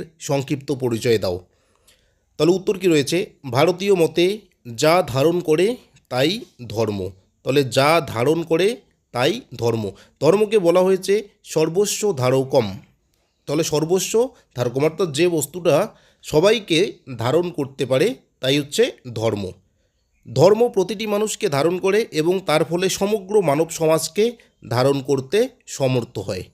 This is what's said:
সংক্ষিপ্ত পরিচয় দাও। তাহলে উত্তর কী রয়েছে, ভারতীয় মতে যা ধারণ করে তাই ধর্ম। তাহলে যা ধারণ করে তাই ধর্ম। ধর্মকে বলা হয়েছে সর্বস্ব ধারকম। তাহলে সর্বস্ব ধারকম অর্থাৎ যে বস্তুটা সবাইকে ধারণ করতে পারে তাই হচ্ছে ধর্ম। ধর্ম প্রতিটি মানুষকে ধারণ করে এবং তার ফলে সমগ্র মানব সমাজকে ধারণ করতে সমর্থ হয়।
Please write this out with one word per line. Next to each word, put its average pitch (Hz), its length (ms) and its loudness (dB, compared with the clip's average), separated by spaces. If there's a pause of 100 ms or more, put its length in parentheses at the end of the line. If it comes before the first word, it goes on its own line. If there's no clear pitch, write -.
(200)
সংক্ষিপ্ত 139 520 -4
পরিচয় 120 480 0
দাও। 90 180 -4 (1000)
তাহলে 156 120 4
উত্তর 190 260 -2
কী 185 100 -2
রয়েছে, 151 300 0 (340)
ভারতীয় 175 440 2
মতে 170 300 2 (500)
যা 151 180 4 (140)
ধারণ 139 320 0
করে 156 260 0 (440)
তাই 135 220 0 (360)
ধর্ম। 104 320 -2 (440)
তাহলে 135 200 0
যা 131 260 2 (180)
ধারণ 131 360 0
করে 165 240 0 (460)
তাই 135 200 0 (220)
ধর্ম। 113 280 -2 (380)
ধর্মকে 202 380 2
বলা 175 220 4
হয়েছে 190 320 0 (300)
সর্বস্ব 165 580 -2 (120)
ধারকম। 131 520 2 (800)
তাহলে 160 180 -2
সর্বস্ব 160 500 -2 (420)
ধারকম 123 280 -2
অর্থাৎ 165 280 0
যে 147 180 0
বস্তুটা 170 460 0 (480)
সবাইকে 185 560 2 (380)
ধারণ 131 320 0
করতে 139 360 -6
পারে 131 220 2 (320)
তাই 139 200 0
হচ্ছে 147 240 0 (300)
ধর্ম। 110 300 -2 (840)
ধর্ম 165 420 4
প্রতিটি 202 380 -2
মানুষকে 208 420 -2
ধারণ 151 300 0
করে 190 200 0 (120)
এবং 165 280 0
তার 160 240 2
ফলে 175 260 -2
সমগ্র 196 520 -4
মানব 156 280 2
সমাজকে 160 560 0 (440)
ধারণ 131 320 2
করতে 131 360 -2 (300)
সমর্থ 131 520 -2
হয়। 95 240 -8 (100)